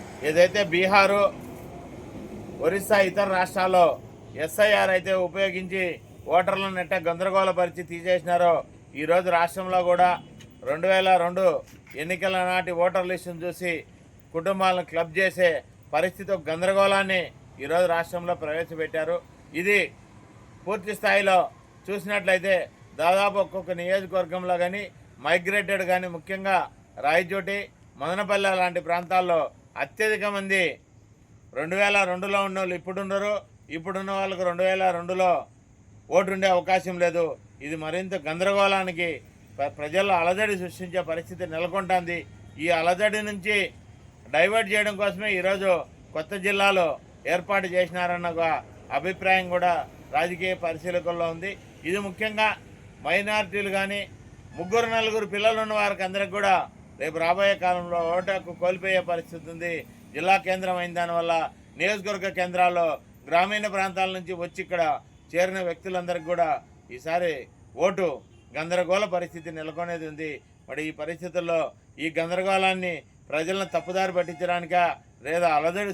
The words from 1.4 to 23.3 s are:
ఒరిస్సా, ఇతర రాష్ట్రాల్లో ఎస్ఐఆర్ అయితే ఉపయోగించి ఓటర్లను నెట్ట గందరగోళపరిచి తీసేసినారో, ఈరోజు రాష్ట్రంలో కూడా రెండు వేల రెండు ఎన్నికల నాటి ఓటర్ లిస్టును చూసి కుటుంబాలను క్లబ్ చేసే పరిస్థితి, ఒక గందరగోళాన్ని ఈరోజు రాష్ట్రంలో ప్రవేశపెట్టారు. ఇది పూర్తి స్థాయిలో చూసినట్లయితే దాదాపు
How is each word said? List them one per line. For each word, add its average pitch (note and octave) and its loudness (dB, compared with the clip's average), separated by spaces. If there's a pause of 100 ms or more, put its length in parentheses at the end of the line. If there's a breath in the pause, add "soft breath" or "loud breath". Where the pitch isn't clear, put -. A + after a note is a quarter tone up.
ఒరిస్సా, G3 2
ఇతర G3 2 (120)
రాష్ట్రాల్లో F#3 4 (580)
ఎస్ఐఆర్ G3 4
అయితే F#3 0 (140)
ఉపయోగించి F#3 -2 (420)
ఓటర్లను F#3+ 2
నెట్ట F3+ -2 (140)
గందరగోళపరిచి F3+ 0
తీసేసినారో, F3 2 (400)
ఈరోజు E3 2
రాష్ట్రంలో F#3 2
కూడా F3+ 4 (580)
రెండు D#3+ -2
వేల F#3+ 4
రెండు F3+ 2 (500)
ఎన్నికల F3+ -2
నాటి F3+ 0 (100)
ఓటర్ F3+ 2
లిస్టును F3 -8
చూసి F3 -4 (600)
కుటుంబాలను F#3 0
క్లబ్ D#3+ -2
చేసే F3+ 4 (420)
పరిస్థితి, F3+ -2
ఒక F3 -2
గందరగోళాన్ని F#3+ 2 (380)
ఈరోజు E3 2
రాష్ట్రంలో E3+ 0
ప్రవేశపెట్టారు. D#3+ -4 (380)
ఇది G3 4 (840)
పూర్తి G3+ -6
స్థాయిలో G3 4 (460)
చూసినట్లయితే F#3+ 0 (460)
దాదాపు G3 4